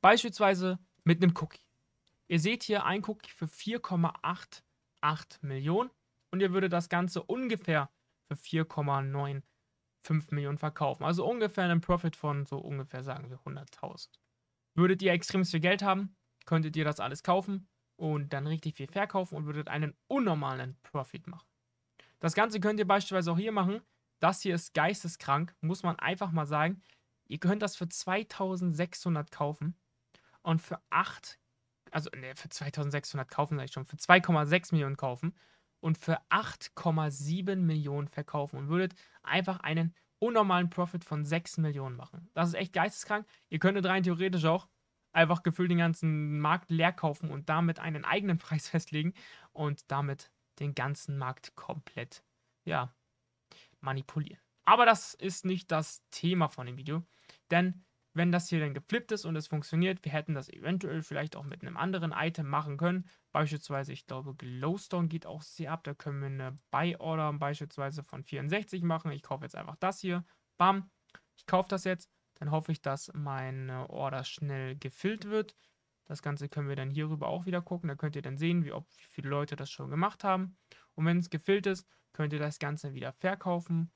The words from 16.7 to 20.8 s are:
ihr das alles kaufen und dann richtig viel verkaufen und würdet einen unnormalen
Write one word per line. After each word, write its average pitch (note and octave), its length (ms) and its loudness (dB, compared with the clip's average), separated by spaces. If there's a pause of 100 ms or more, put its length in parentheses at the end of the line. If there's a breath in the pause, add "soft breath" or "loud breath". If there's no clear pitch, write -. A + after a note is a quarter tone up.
ihr D3+ 80 0
das D3+ 160 -2
alles B2+ 220 -4
kaufen F#3+ 440 0 (300)
und D3 360 -2
dann C#3 140 -4
richtig D#3 300 -4
viel C3+ 120 -10
verkaufen G3 480 -2
und D3+ 100 -6
würdet D3 220 -6
einen D3+ 280 -4 (120)
unnormalen C#3+ 720 0